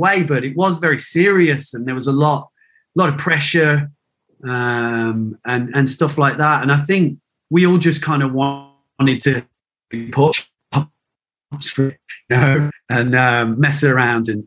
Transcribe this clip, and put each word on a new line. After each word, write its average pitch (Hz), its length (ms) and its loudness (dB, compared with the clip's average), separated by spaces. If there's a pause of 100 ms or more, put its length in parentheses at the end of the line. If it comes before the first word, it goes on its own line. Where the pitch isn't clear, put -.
way, 190 200 2
but 131 200 -2
it 139 120 -8
was 180 220 0
very 156 200 0
serious, 165 760 0
and 120 120 -10
there 131 80 -4
was 127 140 -4
a 139 40 2
lot, 143 380 0 (460)
lot 175 120 2
of 143 80 -2
pressure, 147 720 0 (540)
um, 117 1000 -4
and, 123 320 -4
and 135 120 4
stuff 147 300 -2
like 135 200 0
that. 151 240 2
And 135 100 0
I 143 160 4
think 185 300 2 (320)
we 175 160 4
all 180 120 4
just 160 240 0
kind 151 200 0
of 135 100 -2
wanted 139 880 -2
to 120 260 -2 (440)
be 113 200 -10
pushed, 147 400 0 (1300)
you 135 140 0 (380)
know, 143 400 2 (200)
and, 123 240 0
um, 120 460 2
mess 147 240 0
around 120 440 2
and, 107 180 -6